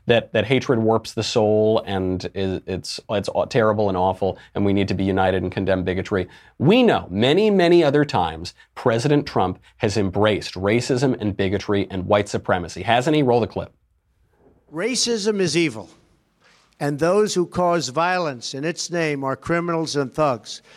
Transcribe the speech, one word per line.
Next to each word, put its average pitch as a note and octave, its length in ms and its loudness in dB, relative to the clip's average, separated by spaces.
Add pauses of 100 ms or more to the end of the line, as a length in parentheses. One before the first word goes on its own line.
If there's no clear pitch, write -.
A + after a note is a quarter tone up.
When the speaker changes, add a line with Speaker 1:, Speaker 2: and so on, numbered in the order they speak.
Speaker 1:
that, A#2 260 2
that G#2+ 140 2
hatred B2+ 320 2
warps A2 340 0
the A2+ 100 -4
soul G#2+ 640 2
and F#2 480 -4
is, F#2+ 340 -4
it's, - 320 -8 (120)
it's G2+ 180 -2
aw-, - 160 -2
terrible G#2+ 460 2
and F#2 80 -2
awful, F#2 400 0 (160)
and G2+ 100 -2
we G2+ 80 2
need G2 160 2
to G2+ 60 -2
be F#2 100 -2
united F#2+ 380 2
and F2+ 100 -4
condemn F#2 320 -2
bigotry. F#2 420 -2 (300)
We G#3+ 260 4
know B2 280 2
many, C#3+ 400 2
many F3 340 6
other D3 220 2
times E2 480 -4 (200)
President C#3+ 520 2
Trump F#2 320 -2 (180)
has G#2+ 220 0
embraced G2+ 560 0
racism A#2+ 680 0
and G2+ 160 -4
bigotry G2 540 -2
and F#2 160 -6
white G#2 240 2
supremacy. F2+ 540 -4
Hasn't B2+ 300 2
he? D3+ 80 4
Roll A#2+ 180 4
the F2+ 60 2
clip. - 240 -8 (1000)
Speaker 2:
Racism G#3+ 680 -2
is E3 180 0
evil. A2 320 -2 (880)
And D3 180 -2
those F#3+ 360 2
who F3 120 0
cause F3 420 0
violence D#3+ 640 -2
in C#3 120 -8
its E3 260 -6
name D3+ 340 -2
are C3+ 120 -2
criminals E3 600 -2
and C#3 160 -2
thugs, C#3 480 -2 (160)